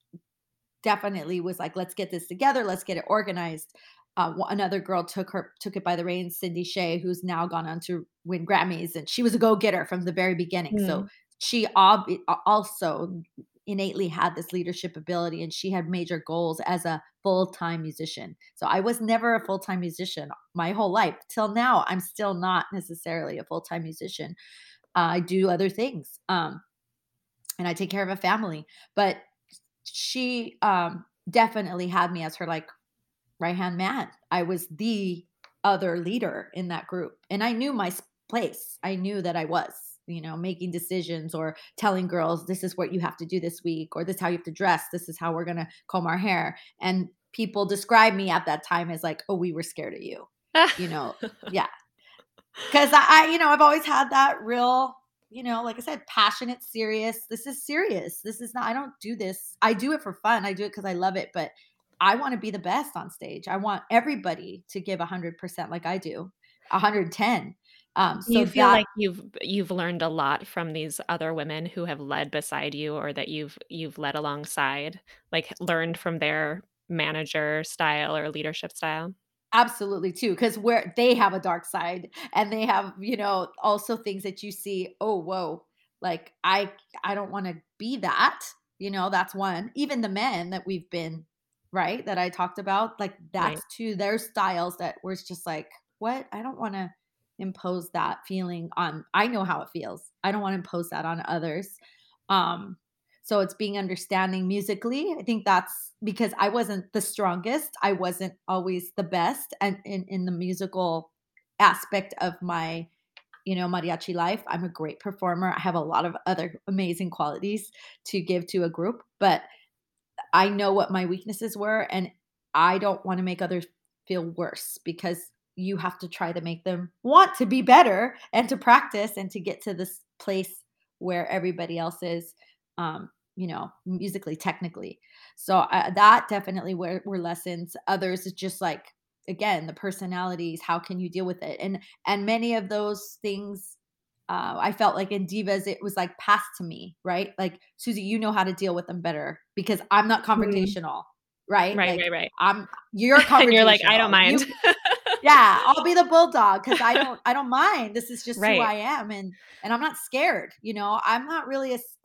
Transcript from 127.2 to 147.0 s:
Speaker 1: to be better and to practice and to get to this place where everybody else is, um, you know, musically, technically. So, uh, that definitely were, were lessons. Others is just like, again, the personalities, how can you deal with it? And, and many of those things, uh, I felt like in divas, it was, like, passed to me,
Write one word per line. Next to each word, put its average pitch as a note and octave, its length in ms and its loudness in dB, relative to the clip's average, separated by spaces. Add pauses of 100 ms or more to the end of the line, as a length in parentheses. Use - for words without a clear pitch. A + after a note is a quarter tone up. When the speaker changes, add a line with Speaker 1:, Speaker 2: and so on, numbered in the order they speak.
Speaker 1:
to B3+ 120 0
be B3+ 160 2
better A#3+ 540 8 (160)
and A#3 160 2
to C4+ 80 -2
practice A3 600 4
and F#3+ 140 -6
to G3 100 -10
get E3+ 220 -8
to G3+ 120 -4
this F3+ 260 -8 (180)
place F#3+ 440 -4 (360)
where F3 300 -2
everybody E3+ 500 -4
else E3 240 -6
is, E3+ 300 -6 (460)
um, E3+ 320 -6 (260)
you F#3 100 -4
know, - 240 -8 (140)
musically, F#3 500 -6
technically. E3 640 -8 (380)
So, F#3+ 220 4
uh, - 320 2
that G#3 380 10
definitely F#3+ 460 -4
were, F3 300 -4
were G3 140 -6
lessons. E3+ 560 -6 (120)
Others F#3 400 -2
is F#3 60 -10
just F#3+ 280 -8
like, D#3+ 320 -6 (360)
again, F3+ 380 -2
the E3+ 60 -10
personalities, F3+ 880 -6
how E3+ 180 -2
can F3+ 200 -8
you F3+ 100 -6
deal F3+ 160 -4
with F3+ 180 -6
it? - 180 -8
And, F#3+ 200 -6 (260)
and G3+ 180 0
many A3+ 300 0
of G3 140 -2
those G#3 540 -4
things, G3+ 540 -8 (520)
uh, - 300 -4
I G#3 140 0
felt - 220 2
like F#3+ 180 -4
in G3 140 -4
divas, G3 400 -4
it - 160 -6
was, G3+ 140 -8
like, F3+ 220 -4
passed G#3+ 300 2 (100)
to F#3 60 -10
me, E3 400 -12